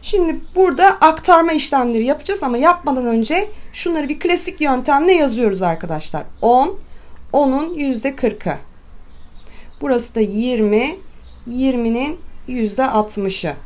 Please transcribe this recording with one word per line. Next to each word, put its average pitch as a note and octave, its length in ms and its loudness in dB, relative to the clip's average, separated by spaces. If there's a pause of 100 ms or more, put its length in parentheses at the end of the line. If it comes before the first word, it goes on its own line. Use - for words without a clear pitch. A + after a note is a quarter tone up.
Şimdi E4+ 360 0 (160)
burada F4+ 300 4
aktarma E4 680 6
işlemleri A#3+ 520 0
yapacağız D4+ 380 -2
ama A#3+ 140 -2
yapmadan C#4+ 480 2
önce A#3 440 0 (240)
şunları D#4 360 -4
bir D4+ 100 -4
klasik F4 420 0
yöntemle C#4+ 520 4
yazıyoruz A3+ 480 2
arkadaşlar. E3 640 -4 (180)
On, B3+ 380 4 (540)
onun C#4+ 400 2
yüzde C4+ 420 -2
kırkı. G#3+ 380 -2 (1300)
Burası B3+ 340 0
da A3+ 40 -2
yirmi, A3 760 0 (520)
yirminin B3 720 -2 (280)
yüzde B3 380 -2
altmışı. G#3 680 -2 (120)